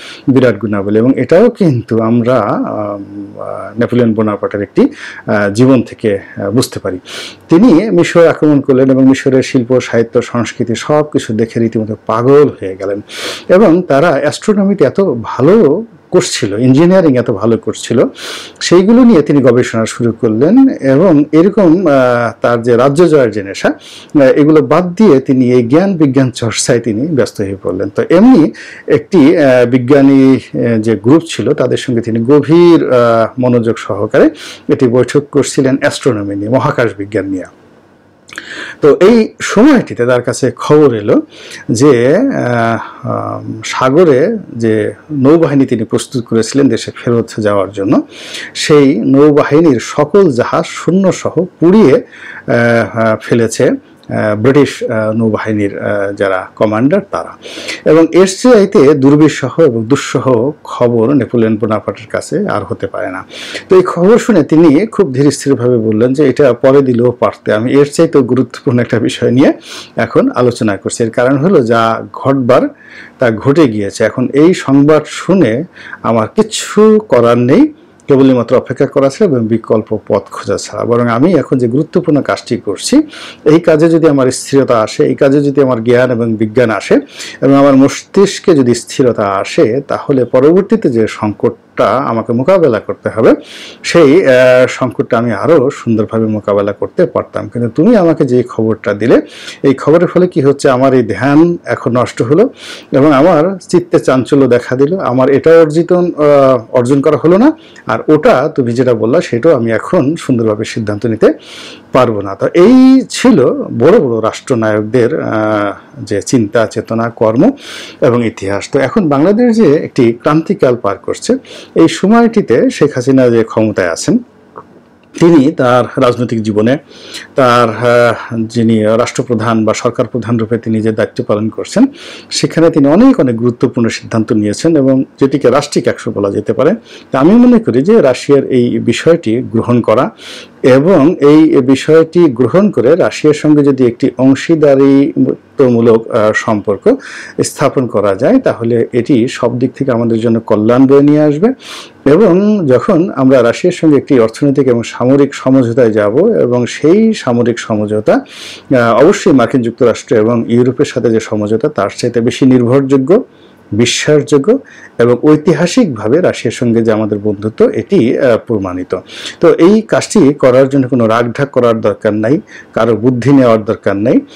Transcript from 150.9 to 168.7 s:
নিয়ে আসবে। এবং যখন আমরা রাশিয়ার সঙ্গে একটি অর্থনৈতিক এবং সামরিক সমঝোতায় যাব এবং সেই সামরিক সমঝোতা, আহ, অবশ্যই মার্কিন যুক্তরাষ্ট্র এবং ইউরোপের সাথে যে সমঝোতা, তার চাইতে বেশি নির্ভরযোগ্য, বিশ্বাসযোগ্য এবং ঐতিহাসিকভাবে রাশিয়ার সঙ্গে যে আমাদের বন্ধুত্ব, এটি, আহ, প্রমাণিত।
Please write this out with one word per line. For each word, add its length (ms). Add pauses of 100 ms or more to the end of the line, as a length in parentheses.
নিয়ে 180
আসবে। 340 (520)
এবং 640
যখন 480
আমরা 280
রাশিয়ার 300
সঙ্গে 240
একটি 220
অর্থনৈতিক 480
এবং 160
সামরিক 500
সমঝোতায় 580
যাব 440
এবং 300
সেই 480
সামরিক 460
সমঝোতা, 540
আহ, 880
অবশ্যই 280
মার্কিন 300
যুক্তরাষ্ট্র 540
এবং 320
ইউরোপের 380
সাথে 240
যে 100
সমঝোতা, 500
তার 280
চাইতে 240
বেশি 240
নির্ভরযোগ্য, 800 (480)
বিশ্বাসযোগ্য 880 (380)
এবং 260
ঐতিহাসিকভাবে 960
রাশিয়ার 300
সঙ্গে 300
যে 100
আমাদের 280
বন্ধুত্ব, 460
এটি, 540
আহ, 180 (100)
প্রমাণিত। 500 (420)